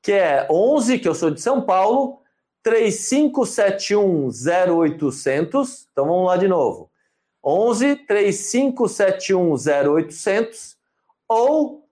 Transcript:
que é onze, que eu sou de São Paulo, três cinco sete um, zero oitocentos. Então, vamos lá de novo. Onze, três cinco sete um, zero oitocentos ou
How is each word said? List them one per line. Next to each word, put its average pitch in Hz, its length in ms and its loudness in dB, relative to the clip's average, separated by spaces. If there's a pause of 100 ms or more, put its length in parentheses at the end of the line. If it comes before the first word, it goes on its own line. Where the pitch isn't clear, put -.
que - 100 -2
é 170 380 2
onze, 233 480 2
que 247 100 -4
eu 160 60 0
sou 160 160 -2
de 156 100 -4
São 254 220 -2
Paulo, 226 580 0 (440)
três 220 380 0
cinco 277 440 0
sete 202 500 -2
um, 175 360 2
zero 175 460 0
oitocentos. 160 1120 -2
Então, 139 160 -2
vamos 180 180 0
lá 180 100 2
de 185 120 2
novo. 139 420 0 (540)
Onze, 226 520 2
três 208 420 0
cinco 254 520 -2
sete 190 460 0
um, 175 200 2
zero 143 380 0
oitocentos 196 840 -4 (520)
ou 254 640 0